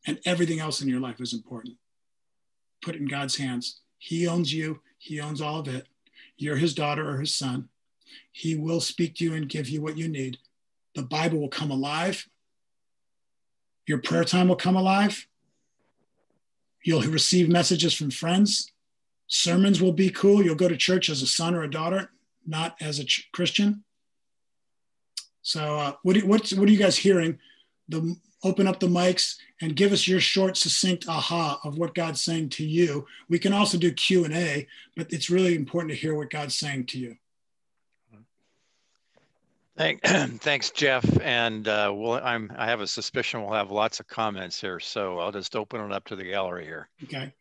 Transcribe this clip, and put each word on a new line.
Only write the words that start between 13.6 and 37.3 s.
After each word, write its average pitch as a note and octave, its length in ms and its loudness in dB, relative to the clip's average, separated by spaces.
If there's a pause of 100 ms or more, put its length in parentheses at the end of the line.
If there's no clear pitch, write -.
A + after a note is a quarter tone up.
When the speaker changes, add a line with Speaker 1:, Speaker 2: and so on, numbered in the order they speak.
Speaker 1:
Your D3+ 120 -2
prayer E3 240 0
time F3+ 240 4
will F3+ 80 6
come F3+ 200 2
alive. G3 520 2 (1600)
You'll D#3+ 200 2
receive D#3+ 440 4
messages E3+ 460 4
from D3+ 160 -4
friends. F3+ 640 0 (560)
Sermons F3+ 540 4
will F#3 120 4
be F#3+ 160 4
cool. G3+ 340 6
You'll E3 120 4
go F3+ 120 4
to E3+ 80 2
church F#3 340 2
as C#3+ 120 -2
a B2+ 60 0
son E3 260 0
or E3+ 80 -2
a D3+ 80 -4
daughter, E3+ 420 -4 (340)
not D#3+ 360 -6
as D3+ 180 -6
a C#3+ 60 -6
ch-, - 260 -2
Christian. G3+ 520 2 (1600)
So, D3+ 340 -4
uh, D3 160 -2 (100)
what F#3 100 4
do, G3+ 120 4
what's, G#3 280 2
what G3 140 6
are G#3 40 10
you G#3 80 8
guys G3 180 6
hearing? E3+ 400 4 (500)
The, E3 280 -4 (280)
open F#3+ 240 2
up F3+ 120 0
the F#3 80 2
mics F3+ 480 2 (260)
and D#3+ 140 -2
give G3 160 4
us - 160 2
your F#3 120 4
short, F#3+ 380 2
succinct F3+ 500 0
aha D#3+ 560 -2
of D3 140 -8
what E3 160 -4
God's E3 280 -4
saying E3 280 -2
to D#3 160 -6
you. D#3 400 2 (240)
We E3+ 80 2
can G3 160 0
also G3+ 240 2
do E3+ 140 4
Q F3+ 340 4
and D3+ 80 -4
A, D3+ 340 -2 (300)
but E3 160 -8
it's D#3+ 160 -4
really F3+ 260 4
important D#3 360 -4
to C#3+ 40 -6
hear D#3 200 -2
what D3+ 160 -6
God's D3 260 -6
saying C3+ 300 -4
to C3 120 -8
you. A#2 180 -10 (2500)